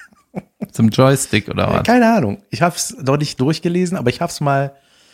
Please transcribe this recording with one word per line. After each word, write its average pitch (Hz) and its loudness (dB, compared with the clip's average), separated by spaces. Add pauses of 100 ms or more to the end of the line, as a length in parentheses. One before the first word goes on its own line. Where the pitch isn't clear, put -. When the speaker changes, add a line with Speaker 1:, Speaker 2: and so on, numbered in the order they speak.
(720)
Speaker 1:
Zum 113 2
Joystick 131 2
oder 95 -2
Speaker 2:
Äh, - 0
Speaker 1:
was? - 0
Speaker 2:
keine 233 4
Ahnung. 123 0 (100)
Ich - -6
hab's - -2
noch 135 2
nicht 147 -4
durchgelesen, 170 -2
aber 123 -2
ich - -2
hab's - -6
mal, 139 0 (380)